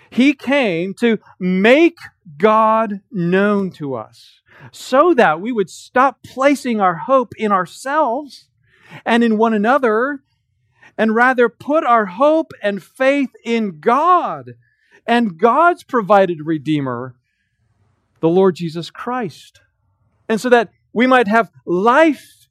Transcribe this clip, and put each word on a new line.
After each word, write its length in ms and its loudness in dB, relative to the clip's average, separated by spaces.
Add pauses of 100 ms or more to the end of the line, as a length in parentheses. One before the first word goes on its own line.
He 240 2
came 640 -2
to 240 0 (200)
make 580 4 (400)
God 640 0 (100)
known 600 -2
to 240 -10
us 460 -16 (300)
so 440 0
that 260 2
we 100 -6
would 180 -4
stop 540 -4
placing 560 -2
our 160 0
hope 420 -2
in 140 -4
ourselves 960 -4 (580)
and 180 0
in 140 0
one 160 0
another 720 -2 (720)
and 180 0
rather 340 2
put 340 -4
our 220 2
hope 560 0
and 220 -6
faith 480 -2 (120)
in 360 -4
God 720 0 (540)
and 320 -2
God's 460 2
provided 640 0
Redeemer, 680 -6 (1040)
the 80 2
Lord 260 2
Jesus 340 -10
Christ, 680 -12 (720)
and 100 -2
so 100 -6
that 200 2 (240)
we 140 2
might 200 4
have 240 0 (140)
life 840 0